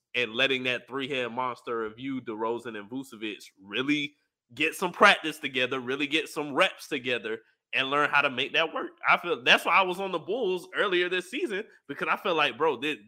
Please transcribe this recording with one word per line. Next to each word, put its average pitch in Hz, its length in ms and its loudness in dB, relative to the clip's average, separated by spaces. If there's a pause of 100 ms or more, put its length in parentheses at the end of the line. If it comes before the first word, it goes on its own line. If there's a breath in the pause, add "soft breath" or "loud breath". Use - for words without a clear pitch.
(160)
and 113 180 0
letting 131 300 2
that 123 240 -2
three-head 127 440 -4
monster 120 520 -4
of 107 140 -10
you, 131 220 -6
DeRozan 113 580 -4
and 101 120 -12
Vucevic, 113 540 -8 (180)
really 139 520 -2 (400)
get 151 200 0
some 175 180 -2
practice 180 460 6
together, 131 420 0
really 135 260 -2
get 151 220 0
some 147 240 -6
reps 175 360 0
together, 120 500 -2 (360)
and 135 160 0
learn 143 200 4
how 143 120 4
to 143 80 2
make 127 220 -4
that 156 200 0
work. - 180 -6 (180)
I 165 100 6
feel 156 240 -2
that's 175 220 6
why 170 100 2
I 190 80 6
was 185 180 -2
on 190 120 -4
the 170 60 -2
Bulls 185 580 -2
earlier 180 320 2
this 180 220 -4
season, 233 340 -4 (240 soft breath)
because 156 220 -6
I 175 60 2
feel 185 180 0
like, 143 240 2
bro, 139 220 2
thi-, 135 280 -4